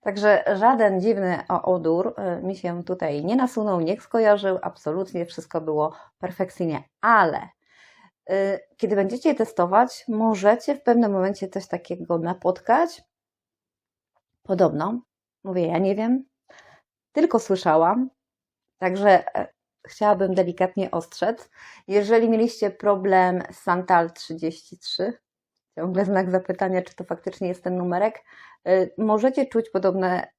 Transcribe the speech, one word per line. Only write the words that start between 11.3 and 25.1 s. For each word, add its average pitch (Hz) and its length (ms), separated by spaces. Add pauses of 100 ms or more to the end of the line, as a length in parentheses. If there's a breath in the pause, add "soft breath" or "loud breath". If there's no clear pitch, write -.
coś 190 200
takiego 175 500
napotkać. 185 840 (1400)
Podobno, 185 580 (440)
mówię, 180 220
ja 170 120
nie 190 160
wiem, 240 300 (880 soft breath)
tylko 311 260
słyszałam, 190 720 (680)
także, 185 580
e, - 120 (380)
chciałabym 196 480
delikatnie 185 560
ostrzec. - 600 (380 loud breath)
Jeżeli 214 400
mieliście 220 420
problem 190 720 (100)
z - 60
Santal 175 540
trzydzieści - 680
trzy, - 400 (600)